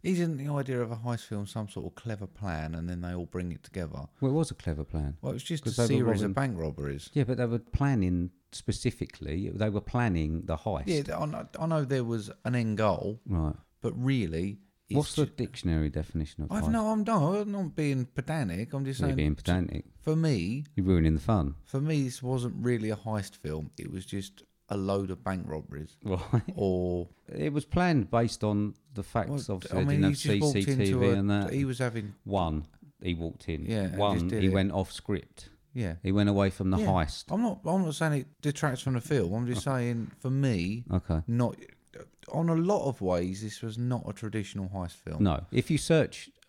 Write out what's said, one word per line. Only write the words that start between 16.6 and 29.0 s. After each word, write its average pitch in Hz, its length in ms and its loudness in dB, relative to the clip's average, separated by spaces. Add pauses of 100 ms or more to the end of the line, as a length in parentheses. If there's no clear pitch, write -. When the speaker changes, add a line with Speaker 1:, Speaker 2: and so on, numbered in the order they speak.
Speaker 2:
heist? 220 80 2
Speaker 1:
no, 220 200 2
I'm 214 120 2
no, 190 320 2
I'm 208 160 -2
not 185 240 -4
being 139 300 2
pedantic. 123 680 -4
I'm 139 120 -4
just 135 140 -4
Speaker 2:
You're 87 100 2
Speaker 1:
saying 69 80 2
Speaker 2:
being 76 180 2
Speaker 1:
t-, - 80 -16
Speaker 2:
pedantic. - 420 0 (160)
Speaker 1:
for 156 140 0
me, 139 500 2 (100)
Speaker 2:
You're 90 100 2
ruining 82 300 6
the 76 60 0
fun. 78 340 2 (100)
Speaker 1:
for 139 160 -4
me, 151 220 2
this 127 200 -4
wasn't 123 360 -2
really 113 300 0
a 107 60 0
heist 107 400 -6
film. 76 420 -6
It - 140 -10
was 92 140 -8
just - 380 -10 (260)
a 101 80 -2
load 98 340 0
of 90 120 -8
bank 92 240 -2
robberies. 76 520 -10
Speaker 2:
<laughs> - 40 -20
Right. 95 400 0 (120)
Speaker 1:
Or 90 540 0 (180)
Speaker 2:
It 147 240 -4
was 147 140 -2
planned 170 440 2
based 117 340 2
on 104 320 0 (180)
the 101 100 -6